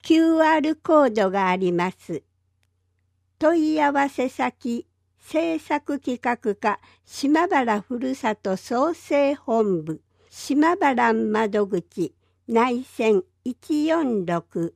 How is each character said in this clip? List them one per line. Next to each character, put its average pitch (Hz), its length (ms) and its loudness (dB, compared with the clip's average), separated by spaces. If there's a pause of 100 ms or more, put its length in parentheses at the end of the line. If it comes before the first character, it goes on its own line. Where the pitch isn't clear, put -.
キ 320 180 4
ュ 330 180 2
ー 320 160 4
ア - 20 2
ー 311 40 2
ル 302 160 -2
コ 311 260 4
ー 262 80 4
ド 208 200 0
が 190 180 0
あ 185 80 0
り 185 160 0
ま 175 180 0
す。 - 320 -12 (1160)
問 311 360 2
い 302 40 0
合 285 140 2
わ 277 160 0
せ 262 220 -4
先、 247 560 -6 (320)
制 320 400 -4
作 294 420 -6
企 247 220 -6
画 233 320 -2
課、 - 260 -2 (240)
島 311 420 0
原 233 360 0
ふ 240 160 -8
る 262 160 -4
さ 214 220 -4
と 190 200 -4
創 269 380 -2
生 285 400 0
本 214 500 -2
部、 156 160 -8 (300)
島 302 460 0
原 240 360 2
窓 214 540 0
口、 185 480 -6 (340)
内 247 360 0
線 220 380 0 (220)
一 302 400 -4
四 285 400 0
六。 170 520 -4